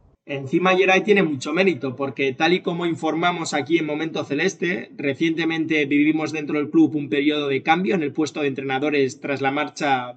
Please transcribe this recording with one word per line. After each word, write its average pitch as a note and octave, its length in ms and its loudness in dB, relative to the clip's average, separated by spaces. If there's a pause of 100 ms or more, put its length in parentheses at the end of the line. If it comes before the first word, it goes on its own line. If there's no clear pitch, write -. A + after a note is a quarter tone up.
(240)
Encima, E3+ 520 0
Geray F#3+ 260 4
tiene G3+ 220 4
mucho D3+ 280 -4
mérito, D3 440 0
porque C3+ 360 -2
tal D#3+ 200 2
y F#3 100 0
como E3+ 240 -4
informamos E3 680 -2
aquí D3 240 0
en D#3 80 0
Momento D#3 380 -4
Celeste, F3 720 -4
recientemente D#3+ 880 0
vivimos D3 460 2
dentro D3+ 280 -4
del D3 120 -2
club D3+ 240 4
un C#3+ 140 -4
periodo D3 400 0
de C3+ 160 -2
cambio F#3 320 2
en D#3 80 0
el C#3 80 -4
puesto D#3 280 -2
de D3 60 0
entrenadores C3+ 760 0
tras C#3 200 -4
la C#3 100 2
marcha C3+ 680 -2